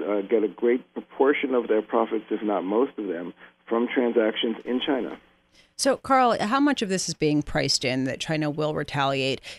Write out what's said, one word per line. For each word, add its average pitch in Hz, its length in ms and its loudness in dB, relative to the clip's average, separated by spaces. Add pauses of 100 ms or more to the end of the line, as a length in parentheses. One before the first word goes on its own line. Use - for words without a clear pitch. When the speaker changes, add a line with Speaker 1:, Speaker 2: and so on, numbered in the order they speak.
Speaker 1:
uh, 101 180 -2
get 104 240 2
a 107 60 0
great 123 440 0
proportion 135 640 0
of 113 140 0
their 107 120 2
profits, 110 480 -2
if 110 140 -4
not 98 220 0
most 113 320 0
of 104 100 -6
them, 87 260 -6 (320)
from 117 220 0
transactions 117 800 0
in 123 200 -2
China. 110 320 -2 (600)
Speaker 2:
So, 269 180 2
Carl, 254 420 4
how 214 220 0
much 285 220 4
of 202 80 -2
this 185 180 -2
is 165 60 -4
being 151 280 2
priced 139 440 0
in 131 180 0
that 131 160 -4
China 156 300 -2
will 151 240 -2
retaliate 139 640 -2 (200)